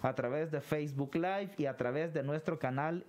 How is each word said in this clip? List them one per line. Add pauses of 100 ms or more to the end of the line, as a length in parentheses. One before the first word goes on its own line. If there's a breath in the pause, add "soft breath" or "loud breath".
a
través
de
Facebook
Live
y
a
través
de
nuestro
canal